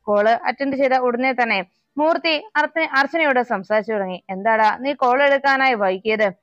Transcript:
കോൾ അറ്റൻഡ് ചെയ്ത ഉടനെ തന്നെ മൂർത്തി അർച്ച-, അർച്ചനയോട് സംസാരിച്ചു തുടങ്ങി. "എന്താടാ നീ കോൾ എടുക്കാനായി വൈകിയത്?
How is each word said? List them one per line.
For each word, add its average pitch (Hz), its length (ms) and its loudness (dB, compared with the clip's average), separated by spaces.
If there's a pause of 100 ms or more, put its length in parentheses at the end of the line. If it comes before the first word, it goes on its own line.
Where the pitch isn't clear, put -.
കോൾ 208 280 2
അറ്റൻഡ് 254 460 -2
ചെയ്ത 262 180 0
ഉടനെ 254 400 0
തന്നെ 220 320 -2 (320)
മൂർത്തി 330 580 0
അർച്ച-, 302 360 -2
അർച്ചനയോട് 277 520 0
സംസാരിച്ചു 214 500 -2
തുടങ്ങി. 185 360 -6
"എന്താടാ 214 500 0
നീ 277 140 -4
കോൾ 262 300 2
എടുക്കാനായി 269 500 2
വൈകിയത്? 202 580 0 (120)